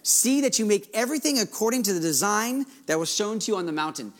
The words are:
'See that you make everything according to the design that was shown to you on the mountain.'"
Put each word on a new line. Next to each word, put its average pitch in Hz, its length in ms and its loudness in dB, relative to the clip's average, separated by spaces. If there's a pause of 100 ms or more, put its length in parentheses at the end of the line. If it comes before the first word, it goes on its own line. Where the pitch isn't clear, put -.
'See 269 380 2
that 262 180 0
you 220 60 0
make 202 280 2
everything 262 460 0
according 226 440 0
to 196 100 0
the 175 60 0
design 208 680 0 (200)
that 160 140 2
was 165 120 -2
shown 208 280 -2
to 220 120 -2
you 202 60 0
on 180 80 -2
the 165 60 -4
mountain.'" 151 480 -6